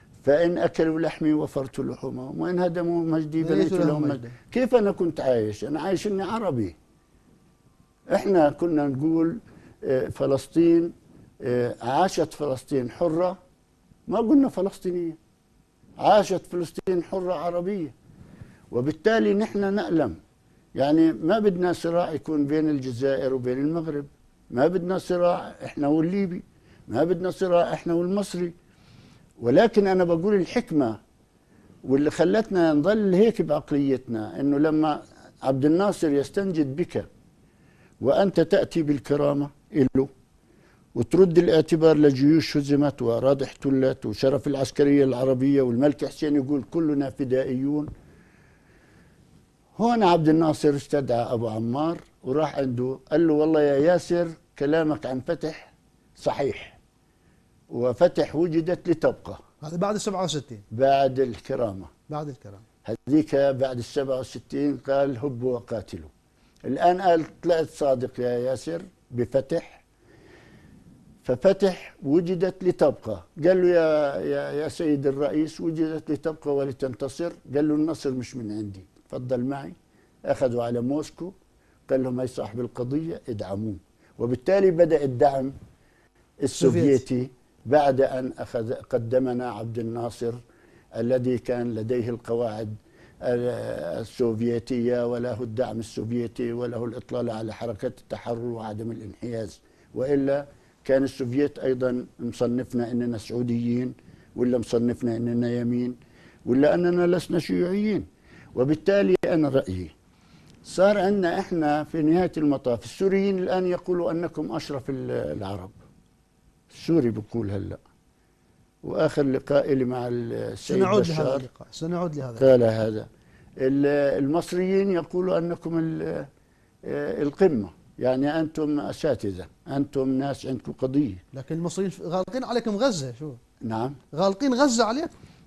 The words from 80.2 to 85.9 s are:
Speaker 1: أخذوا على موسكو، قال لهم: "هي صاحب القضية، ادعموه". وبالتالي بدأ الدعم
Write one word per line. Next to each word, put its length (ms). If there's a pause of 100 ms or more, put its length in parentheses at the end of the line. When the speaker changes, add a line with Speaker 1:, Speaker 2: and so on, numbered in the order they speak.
Speaker 1:
أخذوا 400
على 160
موسكو، 520 (580)
قال 120
لهم: 180
"هي 60
صاحب 340
القضية، 680
ادعموه". 480 (420)
وبالتالي 520
بدأ 340
الدعم 480 (880)